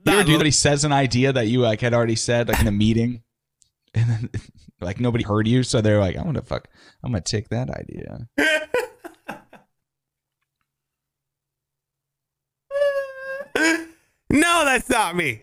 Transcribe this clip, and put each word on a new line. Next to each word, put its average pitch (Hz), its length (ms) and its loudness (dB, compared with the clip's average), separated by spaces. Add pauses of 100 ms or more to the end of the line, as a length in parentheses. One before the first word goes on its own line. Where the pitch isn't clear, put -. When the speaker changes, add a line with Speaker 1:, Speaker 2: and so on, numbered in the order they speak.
Speaker 1:
You 208 60 4
ever 196 60 4
Speaker 2:
not 202 100 4
Speaker 1:
do 151 60 6
Speaker 2:
Le- 160 40 6
Speaker 1:
that 156 80 2
he 147 60 4
says 143 340 2
an 151 80 0
idea 135 400 2
that 120 140 0
you, 123 140 2
like, 110 200 0
had 120 140 0
already 113 200 2
said, 120 340 0
like, 107 120 0
in 113 60 2
a 107 40 2
meeting, 113 520 0 (720)
and 113 120 2
then, 117 220 -4 (260)
<laughs> - 240 -20
like, 87 200 -8
nobody 117 240 0
heard 107 240 0
you, 123 160 2
so 120 180 0
they're 107 180 4
like, 95 180 0
"I'm - 80 -6
gonna 156 180 -4
fuck, - 240 -8 (360)
I'm 123 80 -6
gonna 101 100 -2
take - 280 -4
that 120 220 -4
idea." 50 640 -12
Speaker 2:
<laughs> - 20 -2 (4000)
No, 339 320 4
that's 262 260 0
not 208 260 0
me. 139 280 -2